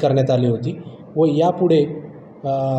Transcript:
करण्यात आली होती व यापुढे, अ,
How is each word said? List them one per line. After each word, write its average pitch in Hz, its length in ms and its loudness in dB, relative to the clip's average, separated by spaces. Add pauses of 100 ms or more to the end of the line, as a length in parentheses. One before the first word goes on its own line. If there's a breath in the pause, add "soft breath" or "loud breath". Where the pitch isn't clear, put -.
करण्यात 135 280 2
आली 123 160 2
होती 123 340 -2 (360 loud breath)
व 156 80 4
यापुढे, 165 600 2 (600)
अ, 139 60 -2 (280)